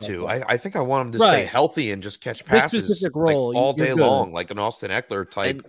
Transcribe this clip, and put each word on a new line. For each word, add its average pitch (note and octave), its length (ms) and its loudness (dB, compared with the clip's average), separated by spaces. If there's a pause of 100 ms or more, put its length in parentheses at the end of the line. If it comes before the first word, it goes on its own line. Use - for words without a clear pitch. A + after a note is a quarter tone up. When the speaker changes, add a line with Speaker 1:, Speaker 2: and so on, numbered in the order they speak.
Speaker 1:
much G#2+ 80 -6
Speaker 2:
him F#2 100 -4
Speaker 1:
about F2 80 -4
Speaker 2:
to. A2+ 120 -2
Speaker 1:
that. C3 100 -4
Speaker 2:
I, A2+ 40 2
I B2 40 2
think G3 180 -8
I F3 60 0
want C3 260 0
him A#2 60 -10
to A2+ 60 0
Speaker 1:
Right. G#3+ 120 8
Speaker 2:
stay B2+ 140 4
healthy C3 460 0
and F#2+ 120 -6
just G2+ 180 -10
catch - 180 -8
Speaker 1:
His - 40 -14
Speaker 2:
passes, E3 420 2
Speaker 1:
specific F3+ 300 -2
Speaker 2:
like, D#3 200 2
Speaker 1:
role, B2 200 0
Speaker 2:
all C3 220 2
Speaker 1:
you're D3 100 0
Speaker 2:
day C3 60 0
Speaker 1:
good. - 80 4
Speaker 2:
long, A#2 320 2
like F2 180 -6
an G#2 80 -8
Austin G#2 320 -4
Eckler G2 380 -4
type G2+ 400 -4